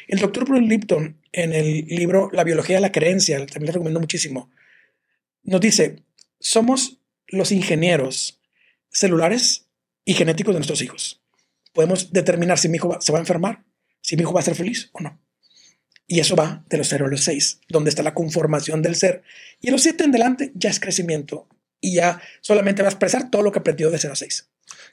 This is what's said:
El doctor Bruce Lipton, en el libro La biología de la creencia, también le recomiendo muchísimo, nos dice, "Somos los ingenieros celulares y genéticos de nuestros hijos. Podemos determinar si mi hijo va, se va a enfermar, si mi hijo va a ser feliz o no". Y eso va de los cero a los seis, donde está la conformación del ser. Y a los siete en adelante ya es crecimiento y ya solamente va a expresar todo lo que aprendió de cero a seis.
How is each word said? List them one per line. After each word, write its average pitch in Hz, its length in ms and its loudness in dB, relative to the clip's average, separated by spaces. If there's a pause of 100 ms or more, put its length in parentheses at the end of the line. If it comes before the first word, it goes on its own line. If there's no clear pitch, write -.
El 190 100 -2
doctor 202 260 -2
Bruce 262 220 4
Lipton, 175 520 0 (140)
en 170 220 -2
el 156 320 0
libro 175 460 0
La 175 120 2
biología 165 320 0
de 190 60 4
la 202 100 0
creencia, 170 540 2
también 151 200 -8
le 165 60 -4
recomiendo 165 280 -2
muchísimo, 156 500 -6 (960)
nos 185 160 0
dice, - 440 2 (340)
"Somos 247 600 0 (260)
los 190 240 -2
ingenieros 165 880 0 (500)
celulares 180 760 0 (380)
y 190 100 0
genéticos 180 400 2
de 160 60 0
nuestros 143 220 -4
hijos. - 380 -12 (520)
Podemos 175 400 0
determinar 175 460 2
si 170 100 2
mi 165 80 0
hijo 175 140 -2
va, 165 100 -6
se - 100 -2
va 156 80 2
a 170 40 0
enfermar, 180 420 -2 (360)
si - 160 -4
mi 165 60 2
hijo 160 100 -2
va 180 80 0
a - 40 -2
ser 170 100 0
feliz 180 380 -6
o - 80 -16
no". 151 200 -12 (840)
Y 170 140 2
eso 156 160 0
va 160 320 0
de 160 100 -2
los 139 100 -2
cero 139 180 -2
a - 20 -2
los 139 160 -2
seis, - 440 -2
donde 151 220 0
está 160 140 -2
la 151 100 -4
conformación 156 680 -2
del 170 120 0
ser. - 300 0 (360)
Y 240 80 -6
a 247 40 2
los 262 100 2
siete 320 220 2
en 294 60 6
adelante 254 440 0
ya 196 160 -2
es - 80 -4
crecimiento 165 720 -6 (320)
y 185 160 -4
ya 175 240 2 (200)
solamente 196 420 2
va 196 60 2
a 196 40 2
expresar 196 360 -2
todo 208 140 2
lo 208 80 2
que 196 80 -2
aprendió 160 320 0
de 160 80 0
cero 147 140 -4
a 135 40 -12
seis. - 320 -8 (440)